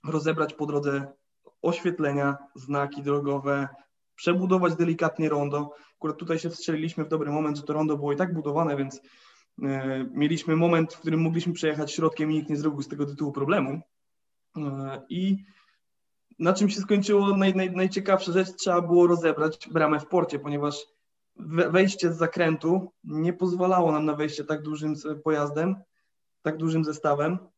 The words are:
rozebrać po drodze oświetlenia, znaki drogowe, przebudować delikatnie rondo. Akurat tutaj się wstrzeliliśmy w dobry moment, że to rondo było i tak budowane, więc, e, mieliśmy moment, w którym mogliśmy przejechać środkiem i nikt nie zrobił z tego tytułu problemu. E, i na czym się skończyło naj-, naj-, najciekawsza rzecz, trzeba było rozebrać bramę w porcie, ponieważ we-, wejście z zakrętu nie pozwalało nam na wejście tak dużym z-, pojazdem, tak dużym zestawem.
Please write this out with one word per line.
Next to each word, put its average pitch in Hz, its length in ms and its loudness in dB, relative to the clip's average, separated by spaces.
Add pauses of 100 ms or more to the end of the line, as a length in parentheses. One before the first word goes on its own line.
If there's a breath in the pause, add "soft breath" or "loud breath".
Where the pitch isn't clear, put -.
rozebrać 156 500 -2
po 147 120 -4
drodze 143 460 -2 (500)
oświetlenia, 143 720 0 (180)
znaki 143 480 -4
drogowe, 139 640 0 (460 loud breath)
przebudować 180 600 2
delikatnie 165 540 0
rondo. 147 420 -2 (260 loud breath)
Akurat 151 200 -4
tutaj 165 220 -4
się 170 120 -4
wstrzeliliśmy 160 540 -4
w 151 40 -10
dobry 151 220 -2
moment, 151 260 -2
że 143 60 -10
to 156 100 -6
rondo 151 240 0
było 143 160 -2
i 143 40 0
tak 175 180 0
budowane, 147 420 0
więc, 135 240 -6 (600 soft breath)
e, 135 500 -2
mieliśmy 156 440 0
moment, 165 380 2
w - 60 -20
którym 160 200 0
mogliśmy 165 320 0
przejechać 151 400 -2
środkiem 160 380 0
i 156 40 2
nikt 151 160 -2
nie 147 60 0
zrobił 147 260 -2
z - 60 -8
tego 143 180 -4
tytułu 143 260 -6
problemu. 143 480 0 (760)
E, 135 520 -8
i 190 360 -2 (920 loud breath)
na 165 140 4
czym 196 180 4
się 202 100 -4
skończyło 202 460 2 (100)
naj-, 190 180 4
naj-, 185 220 0
najciekawsza 190 560 0
rzecz, 185 220 0
trzeba 175 280 2
było 175 240 8
rozebrać 160 680 2
bramę 151 280 4
w 147 60 -14
porcie, 160 320 0
ponieważ 147 480 -4 (500)
we-, 165 340 0
wejście 185 420 4
z 160 40 -4
zakrętu 165 760 0 (120)
nie 160 280 0
pozwalało 180 600 2
nam 151 120 0
na 151 100 0
wejście 151 300 -4
tak 151 180 -4
dużym 151 340 -4
z-, 151 280 -8
pojazdem, 156 520 0 (640)
tak 156 140 -2
dużym 160 280 0
zestawem. 151 540 0 (200)